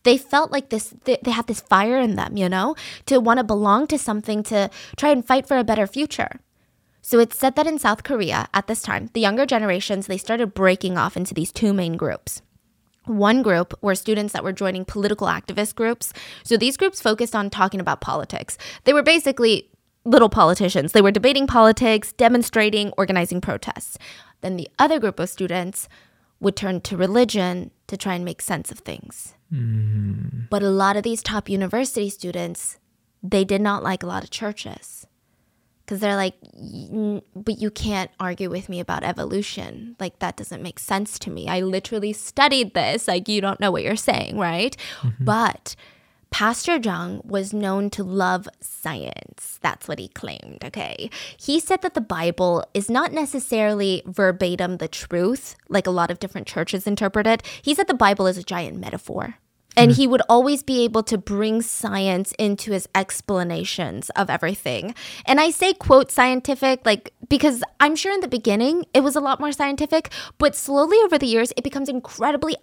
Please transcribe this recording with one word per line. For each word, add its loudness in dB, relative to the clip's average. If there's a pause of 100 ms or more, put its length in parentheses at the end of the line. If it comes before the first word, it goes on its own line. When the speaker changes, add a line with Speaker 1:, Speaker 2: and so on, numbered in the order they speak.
Speaker 1:
They 8
felt 0
like -2
this, -6 (120)
they, 2
they -2
had -2
this -4
fire 4
in 2
them, -4
you 2
know, 0 (320)
to 6
want 4
to 2
belong 4
to 0
something, -2
to 0 (260)
try 4
and 4
fight 2
for 2
a 2
better 2
future. -6 (600)
So 2
it's 4
said 2
that 2
in 0
South 0
Korea -2
at -2
this -4
time, -4
the -2
younger 2
generations, 0
they -4
started -2
breaking 2
off 0
into -4
these -4
two 0
main -2
groups. -6 (640)
One 4
group 2
were 2
students -2
that -6
were -6
joining -4
political -2
activist -4
groups. -4 (300)
So 2
these 0
groups 0
focused 0
on -2
talking 0
about -4
politics. -6 (280)
They 8
were 6
basically 4 (360)
little 8
politicians. 4
They 8
were 6
debating 4
politics, 4
demonstrating, 2
organizing 0
protests. -8 (420)
Then -4
the -8 (120)
other 4
group -2
of -2
students -6 (520)
would 0
turn -2
to -6
religion 2 (160)
to -12
try -4
and -6
make -10
sense -6
of -18
things. -16 (180)
Speaker 2:
Mm-hmm. -2
Speaker 1:
But 0
a 2
lot 2
of -2
these -4
top -6
university -2
students, -8 (420)
they 2
did 2
not 0
like -4
a -8
lot -6
of -18
churches. -10 (800)
'Cause -6
they're 0
like, -2 (180)
"Y-, -14
n-, -4 (140)
but -6
you -2
can't -4 (100)
argue -4
with -8
me -8
about -6
evolution. -6
Like, -10
that -6
doesn't -14
make -14
sense -4
to -12
me. -10
I -2
literally -4
studied 0
this. -2
Like, -2
you 0
don't -2
know 2
what 0
you're -2
saying, -2
right?" -2 (260)
Speaker 2:
Mm-hmm. -2
Speaker 1:
But 0 (540)
Pastor 0
Jung -4
was -4
known -2
to -8
love -2 (140)
science. -12
That's -4
what -8
he -12
claimed, -16
okay? -10 (260)
He 0
said 0
that -4
the -4
Bible 0 (100)
is -2
not 0
necessarily -2
verbatim 0
the -6
truth, -4 (100)
like 0
a 0
lot 0
of -8
different -10
churches -4
interpret 0
it. 2 (180)
He 0
said 2
the 2
Bible 4
is 0
a -10
giant -6
metaphor. -10 (420)
And 10
Speaker 2:
Mm. 6
Speaker 1:
he 4
would 4
always 4
be 0
able 2
to -2
bring 0
science -2
into -2
his -2
explanations -4
of -2
everything. -4 (300)
And 4
I 4
say, 2
quote, 6
scientific, 2
like, 0 (160)
because 2 (160)
I'm 4
sure -2
in 0
the -2
beginning 0
it 6
was 2
a 0
lot 0
more -4
scientific, -2 (260)
but 4
slowly 4
over 4
the 0
years 2
it -4
becomes -4
incredibly -2